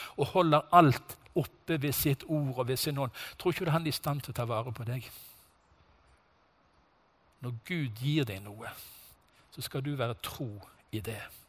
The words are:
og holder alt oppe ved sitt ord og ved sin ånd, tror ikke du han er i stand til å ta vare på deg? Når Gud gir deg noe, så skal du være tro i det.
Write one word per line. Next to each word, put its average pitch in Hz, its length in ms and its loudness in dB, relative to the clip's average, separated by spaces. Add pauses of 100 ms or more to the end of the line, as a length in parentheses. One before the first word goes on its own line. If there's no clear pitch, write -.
(160)
og 143 100 0
holder 156 360 6 (100)
alt 165 460 8 (180)
oppe 156 460 -2
ved 143 100 0
sitt 139 400 0
ord 143 280 0
og 123 80 0
ved 127 120 -2
sin 147 180 -2
ånd, 135 140 -2 (260)
tror 180 140 0
ikke 185 160 -2
du 156 40 4
han 165 120 4
er 151 80 0
i - 40 -2
stand 143 280 -2
til - 80 -10
å - 60 -10
ta 120 100 0
vare 117 240 -2
på 113 160 -8
deg? 123 220 -6 (2250)
Når 120 140 -8 (100)
Gud 135 320 -4
gir 147 240 2
deg 101 220 -8
noe, 107 260 -12 (800)
så - 100 -14
skal 139 220 -6
du 143 160 -4
være 117 240 -2
tro - 240 -8 (480)
i 107 80 -4
det. 107 160 -8 (300)